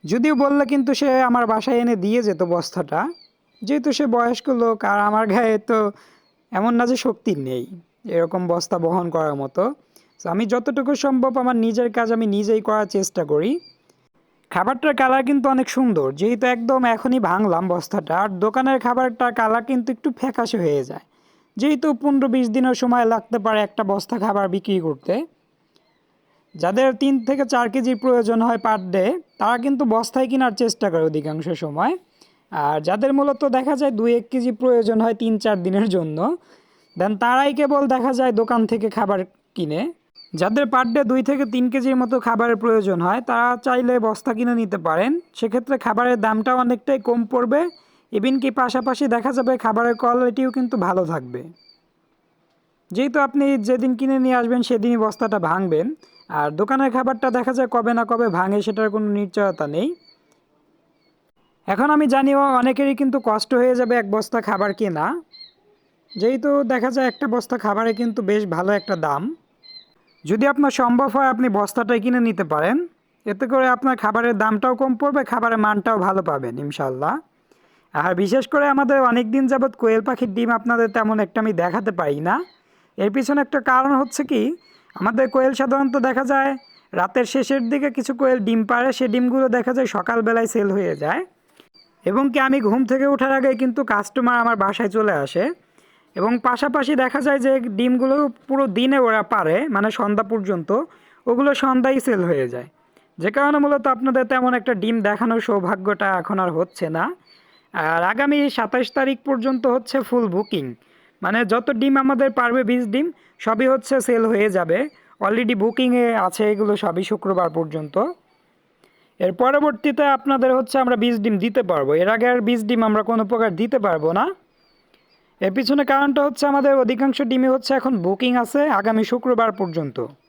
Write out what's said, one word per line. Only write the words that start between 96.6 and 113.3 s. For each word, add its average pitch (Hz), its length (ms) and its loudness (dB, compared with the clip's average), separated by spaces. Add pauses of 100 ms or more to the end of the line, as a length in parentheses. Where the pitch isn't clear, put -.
দেখা 254 240 0
যায় 277 180 2
যে 269 60 4 (280)
ডিমগুলো 254 360 2 (320)
পুরো 269 160 0 (140)
দিনে 262 200 2 (100)
ওরা 220 140 2 (120)
পাড়ে, 175 240 2 (180)
মানে 208 140 2 (100)
সন্ধ্যা 208 320 0
পর্যন্ত, 190 380 -4 (580)
ওগুলো 262 240 2 (120)
সন্ধ্যায় 262 440 2
সেল 214 220 2
হয়ে 143 240 2
যায়, 127 140 -12 (500)
যে 170 180 -2
কারণে 285 280 2
মূলত 285 220 2 (100)
আপনাদের 254 360 0
তেমন 254 280 2
একটা 247 220 -2
ডিম 226 140 0 (120)
দেখানোর 226 400 0
সৌভাগ্যটা 202 600 -2 (140)
এখন 190 220 -4
আর 180 140 0
হচ্ছে 175 280 -4 (120)
না। 170 60 0 (720)
আর 165 280 0 (100)
আগামী 285 260 0 (180)
সাতাশ 240 320 -2 (100)
তারিখ 269 200 0 (100)
পর্যন্ত 262 360 -2 (120)
হচ্ছে 262 220 -4 (100)
ফুল 240 180 2 (100)
বুকিং, 190 300 -2 (560)
মানে 202 180 0 (120)
যত 240 160 0 (140)
ডিম 269 120 2 (100)
আমাদের 269 260 2 (100)
পারবে 247 220 2 (100)
বিশ 247 120 0 (100)
ডিম 285 140 0 (380)